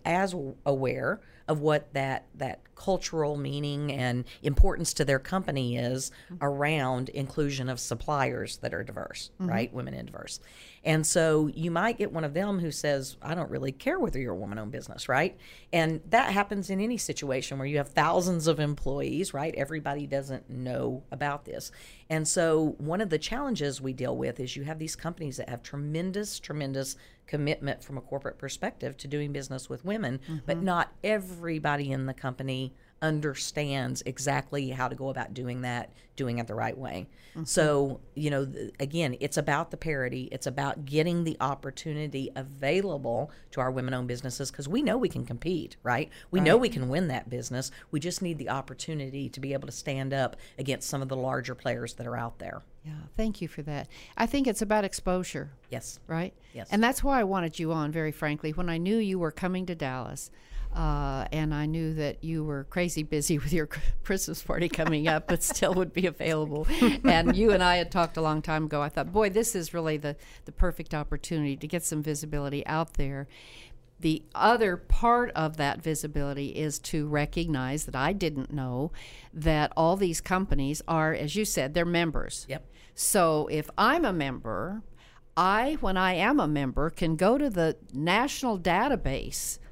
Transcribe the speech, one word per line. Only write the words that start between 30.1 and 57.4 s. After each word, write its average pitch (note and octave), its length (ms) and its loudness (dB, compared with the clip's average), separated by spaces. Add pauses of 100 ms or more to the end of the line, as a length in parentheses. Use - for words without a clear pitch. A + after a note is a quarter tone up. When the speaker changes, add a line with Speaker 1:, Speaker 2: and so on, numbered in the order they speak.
Speaker 1:
but - 120 0
Speaker 2:
Mm-hmm. F3+ 80 -2
Speaker 1:
not F3 280 2 (100)
everybody E3 880 0
in C3+ 140 -2
the C3 80 -4
company C3 600 -6 (460)
understands C#3 840 -2
exactly C3+ 640 -2
how B2+ 180 -2
to B2+ 80 -6
go C3+ 140 -6
about C3 240 -6
doing B2 280 -6
that, B2 300 -4 (240)
doing A#2+ 240 -2
it A2+ 80 -4
the G#2+ 80 -6
right A2+ 220 -2
way. B2 300 -8 (240)
Speaker 2:
Mm-hmm. D#3+ 140 -8
Speaker 1:
So, C#3+ 540 4 (160)
you D3 140 0
know, C#3 160 0
th-, A2+ 340 -8
again, C#3 400 0
it's C#3+ 180 -2
about D3+ 340 0
the - 60 -8
parity. C3 540 -4
It's C3 160 -6
about C#3+ 380 -4
getting E3 380 2
the D#3+ 180 -2
opportunity C#3 960 -4
available C#3 960 -2 (200)
to C#3 100 -2
our B2+ 100 0
women-owned B2+ 360 -2
businesses, B2 440 -6
'cause C#3 160 -10
we A3 140 0
know A#3+ 160 4
we G3+ 120 2
can D3 160 -6
compete, D#3 580 -4
right? B2 260 0 (220)
We F#3 80 4
know E3+ 140 8
Speaker 2:
Right. A#3+ 80 10
Speaker 1:
we A#3+ 80 4
can C3 200 -2
win E3 200 2
that A#2+ 200 -4
business. B2 420 -4 (200)
We D3+ 80 0
just E3+ 220 -4
need E3+ 160 -2
the B2+ 120 -6
opportunity C#3 800 -6
to - 100 -12
be C3+ 140 -4
able C#3 140 -4
to C3+ 60 -10
stand C3+ 400 -4
up C3 220 0 (220)
against C3+ 320 -2
some C#3 120 -2
of C3 80 -4
the C3+ 80 -4
larger B2+ 380 -2
players A#2+ 400 -4
that A#2+ 120 -8
are A#2+ 100 -4
out A#2 220 -6
there. - 220 -10 (240)
Speaker 2:
Yeah, D3+ 80 -10 (240)
thank G#3+ 240 0
you E3 60 -4
for - 160 -10
that. C#3+ 240 -6 (300)
I A3+ 80 4
think C4+ 220 2
it's G#3 140 2
about G#3+ 240 4
exposure. F3+ 640 -2 (200)
Speaker 1:
Yes. - 360 -10
Speaker 2:
Right? E3 260 -4 (200)
Speaker 1:
Yes. G#2+ 180 -12
Speaker 2:
And G#3 120 4
that's C4 200 2
why C#4 160 4
I A3 40 4
wanted F#3 360 0